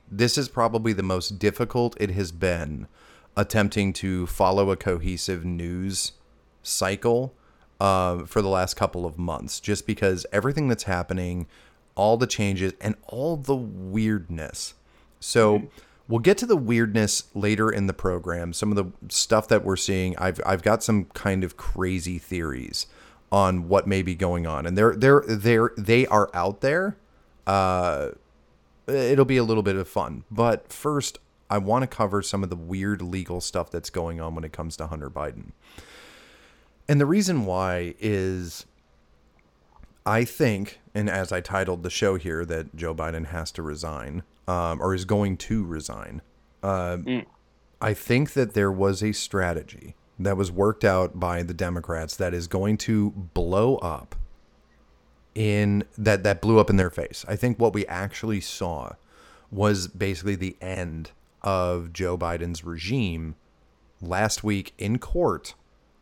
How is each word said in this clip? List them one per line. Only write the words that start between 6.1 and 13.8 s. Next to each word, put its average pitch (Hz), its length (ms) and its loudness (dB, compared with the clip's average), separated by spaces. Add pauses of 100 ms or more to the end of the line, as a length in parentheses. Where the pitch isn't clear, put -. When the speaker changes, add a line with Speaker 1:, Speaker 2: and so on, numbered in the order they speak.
Speaker 1:
cycle, 117 720 0 (460)
uh, 92 460 4
for 107 180 0
the 98 40 0
last 92 280 0
couple 90 300 -2
of 80 120 -8
months, 82 420 -6
just - 280 -2
because 95 440 0
everything 135 360 0
that's 117 160 0
happening, 90 640 -4 (480)
all 107 200 4
the 123 120 2
changes, 95 520 0
and 107 160 -2 (120)
all 147 300 -4
the 135 180 0
weirdness. 95 1200 -4 (440)